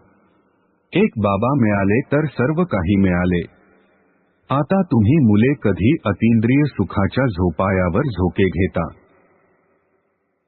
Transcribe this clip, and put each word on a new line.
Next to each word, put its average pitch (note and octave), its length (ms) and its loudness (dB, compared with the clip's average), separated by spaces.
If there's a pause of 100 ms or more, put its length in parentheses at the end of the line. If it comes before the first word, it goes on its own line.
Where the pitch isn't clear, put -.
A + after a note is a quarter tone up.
(920)
एक G#3+ 240 2
बाबा G2+ 320 0 (120)
मिळाले G#2 400 0
तर D3 240 -2
सर्व D3+ 380 -2
काही G2 320 -2
मिळाले. F2+ 460 0 (1080)
आता D3+ 320 0
तुम्ही C3 360 2
मुले A#2 360 4 (100)
कधी G2+ 320 2 (100)
अतींद्रिय A#2 640 2
सुखाच्या G2+ 580 -2
झोपायावर F#2 800 -2
झोके F#2 420 -2
घेता, F2+ 400 -4 (1600)